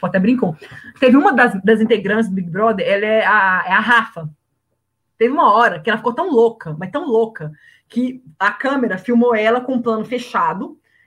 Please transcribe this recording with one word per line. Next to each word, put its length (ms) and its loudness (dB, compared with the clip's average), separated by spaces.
até 180 -2
brincou. 340 0
Teve 160 6
uma 160 4
das, 320 2
das 160 4
integrantes 480 0
do 60 -6
Big 160 -6
Brother, 360 -2
ela 200 0
é 180 2
a, 420 2
é 60 -2
a 80 2
Rafa. 480 0
Teve 160 0
uma 220 4
hora 260 2
que 80 -6
ela 100 0
ficou 140 -4
tão 180 -4
louca, 480 0
mas 120 -10
tão 160 -6
louca, 440 -2
que 340 -6
a 140 0
câmera 460 -2
filmou 360 2
ela 260 0
com 140 -6
um 80 -4
plano 220 -4
fechado, 720 -6